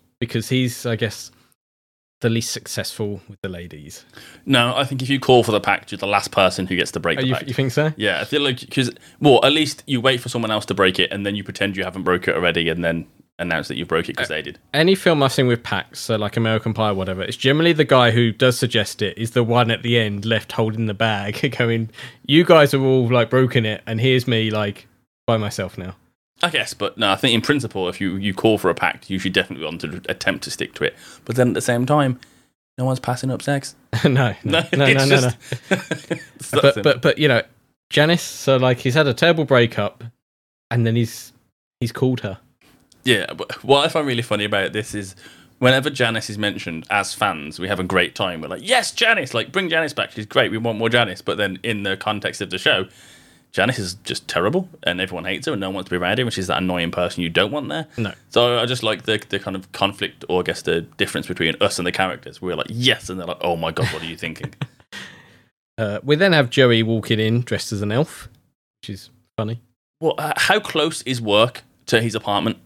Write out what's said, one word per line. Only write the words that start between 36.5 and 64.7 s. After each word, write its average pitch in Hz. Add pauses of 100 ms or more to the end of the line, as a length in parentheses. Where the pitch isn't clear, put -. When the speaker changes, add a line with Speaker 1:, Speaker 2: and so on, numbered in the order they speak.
Speaker 1:
But, 139
Speaker 2:
simple. 110
Speaker 1:
but, 120
but, 147
you 151
know, 120 (480)
Janice, 160
so, -
like, 127
he's 127
had 156
a 135
terrible 165
breakup, 117 (680)
and 120
then 113
he's, - (480)
he's 120
called 131
her. 95 (640)
Speaker 2:
Yeah, 107
but -
what 139
I 165
find 156
really 117
funny 104
about 98
this 107
is 95 (440)
whenever 131
Janice 117
is 104
mentioned 92
as 98
fans, 78
we 92
have 98
a 92
great 90
time. 87
We're 80
like, 90
"Yes, 233
Janice! 220
Like, 113
bring 190
Janice 160
back. -
She's 107
great. 113
We 110
want 113
more 113
Janice." 113
But 90
then 98
in 107
the 98
context 104
of 90
the -
show, 104 (680)
Janice 110
is 92
just -
terrible, 160 (140)
and 87
everyone 90
hates 95
her, 156
and 107
no 95
one 95
wants 90
to 90
be -
around 90
her, 131
and 113
she's 95
that 90
annoying 87
person 87
you 85
don't 87
want 143
there. 160 (100)
Speaker 1:
No. 107 (160)
Speaker 2:
So 120
I 120
just 123
like 107
the, 107 (100)
the 98
kind 95
of 92
conflict, -
or 90
I -
guess 85
the 82
difference -
between 82
us 98
and 90
the 90
characters. -
We're 90
like, 73
"Yes," 117
and 92
they're 87
like, 85
"Oh 85
my 82
God, 78
what 78
are -
you 82
thinking?" 80
<laughs> - (1120)